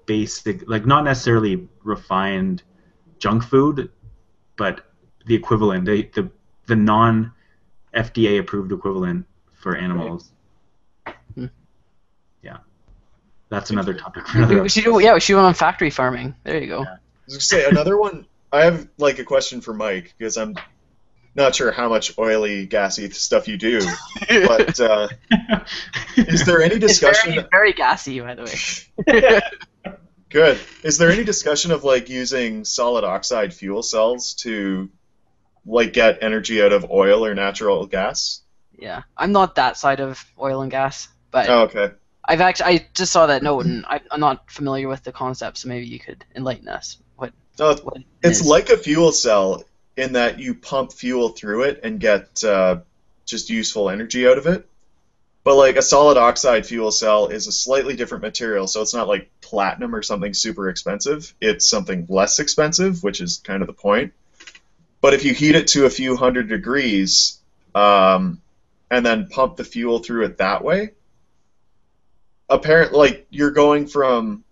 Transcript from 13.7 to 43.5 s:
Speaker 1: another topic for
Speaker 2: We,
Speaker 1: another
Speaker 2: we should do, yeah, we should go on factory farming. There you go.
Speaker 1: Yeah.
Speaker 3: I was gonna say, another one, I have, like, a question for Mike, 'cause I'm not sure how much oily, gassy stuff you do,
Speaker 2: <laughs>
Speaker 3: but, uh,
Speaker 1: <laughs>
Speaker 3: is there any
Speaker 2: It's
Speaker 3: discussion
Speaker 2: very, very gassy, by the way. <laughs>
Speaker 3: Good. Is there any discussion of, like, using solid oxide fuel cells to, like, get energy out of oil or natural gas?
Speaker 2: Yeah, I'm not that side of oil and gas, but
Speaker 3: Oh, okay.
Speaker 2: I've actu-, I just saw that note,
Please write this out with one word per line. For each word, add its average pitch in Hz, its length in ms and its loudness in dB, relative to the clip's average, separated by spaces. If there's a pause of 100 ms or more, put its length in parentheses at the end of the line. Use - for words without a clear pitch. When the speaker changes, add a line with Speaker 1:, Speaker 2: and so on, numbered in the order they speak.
Speaker 1:
another 98 240 -4
topic - 320 -14
for 113 120 0
Speaker 2:
We, 120 60 6
Speaker 1:
another 185 180 4
Speaker 2:
we 196 80 -2
should 214 140 0
do, 226 160 4
yeah, 220 140 8
we 165 60 4
should 196 140 0
go 196 100 6
on 185 100 6
factory 165 360 0
farming. 127 440 -4 (100)
There 156 140 -6
you 135 80 -6
go. 113 160 -8
Speaker 1:
Yeah. - 120 -12
Speaker 3:
I - 40 -20 (280)
was 135 80 -20
gonna 139 80 -16
say, 156 260 2
another 170 300 4
one, 196 280 -4 (240)
I 147 140 4
have, 165 320 2
like, 143 220 0
a 127 60 -12
question 131 360 -2
for 117 140 -12
Mike, 101 440 -6
'cause 110 200 -8
I'm 110 180 -8 (800)
not 135 200 4
sure 127 180 0
how 120 180 -4
much 110 280 -2
oily, 107 480 -2
gassy 98 440 -2
stuff - 380 -2
you 104 100 -8
do, 113 220 0 (260)
Speaker 2:
<laughs> - 220 -12
Speaker 3:
but, 180 520 2
uh, 107 280 2 (220)
Speaker 1:
<laughs> 226 300 0 (560)
Speaker 3:
is 165 300 2
there 170 160 4
any 180 140 2
Speaker 2:
It's 214 100 0
Speaker 3:
discussion 202 480 4
Speaker 2:
very, 156 160 -4
very 196 240 4
gassy, 139 460 -4
by 123 140 -12
the 117 100 -14
way. 208 960 2 (500)
<laughs> - 60 -20 (340)
Speaker 3:
Good. 147 280 4 (240)
Is 156 160 -2
there 170 120 6
any 208 140 0
discussion 170 460 -2
of, 147 140 -2
like, 127 240 2
using 123 560 -6
solid 120 400 -2
oxide 98 500 -4
fuel 98 280 -8
cells 117 540 -2
to, 98 520 -6 (800)
like, 113 260 0
get 113 300 4
energy 110 400 0
out 101 100 6
of 98 180 0
oil 101 360 4
or 107 80 -4
natural 98 520 -2
gas? 98 540 -6 (380)
Speaker 2:
Yeah, 95 240 -14 (140)
I'm 180 160 -2
not 190 220 2
that 131 220 0
side 139 240 -2
of 135 220 -8 (160)
oil 135 240 -4
and 135 80 -8
gas, 135 380 -6 (220)
but 120 180 0
Speaker 3:
Oh, 120 140 6
okay. 101 300 0 (360)
Speaker 2:
I've 165 140 2
actu-, 185 220 2
I 175 280 2
just - 200 -4
saw 165 140 6
that 139 160 0
note, 143 220 -2